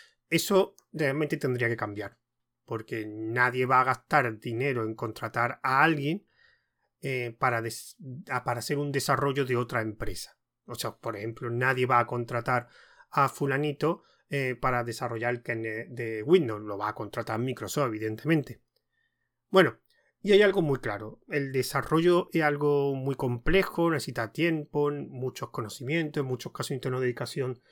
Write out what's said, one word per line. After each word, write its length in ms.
Eso 460
realmente 420
tendría 320
que 80
cambiar, 420
porque 420
nadie 600
va 160
a 40
gastar 540
dinero 460
en 100
contratar 680
a 220
alguien, 420
eh, 360
para 240
des-, 360
a, 140
para 140
hacer 180
un 160
desarrollo 500
de 140
otra 240
empresa. 580
O 100
sea, 200
por 220
ejemplo, 320
nadie 360
va 140
a 80
contratar 640
a 160
fulanito, 760
eh, 320
para 240
desarrollar 520
el 80
kernel 500
de 300
Windows. 400
Lo 160
va 100
a 60
contratar 440
Microsoft, 500
evidentemente. 720
Bueno, 260
y 80
hay 100
algo 220
muy 160
claro. 500
El 220
desarrollo 840
es 80
algo 540
muy 180
complejo, 800
necesita 400
tiempo, 600
muchos 600
conocimientos, 720
en 60
muchos 240
casos 200
necesita 180
una 120
dedicación, 600